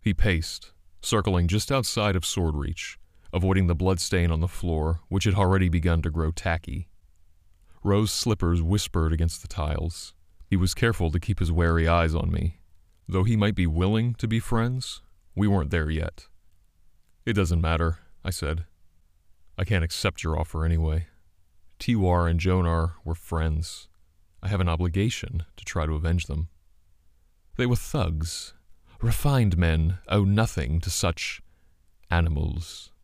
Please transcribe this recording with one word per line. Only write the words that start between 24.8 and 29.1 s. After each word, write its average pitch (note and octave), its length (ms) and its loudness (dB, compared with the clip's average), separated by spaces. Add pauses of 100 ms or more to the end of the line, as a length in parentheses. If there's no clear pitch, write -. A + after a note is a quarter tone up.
to - 80 -20
try D#2+ 220 -4
to D#2 80 -2
avenge E2 320 0
them." D2+ 220 -4 (1080)
"They B2 100 0
were B2 100 2
thugs. E2 800 -4 (480)
Refined A#2 560 2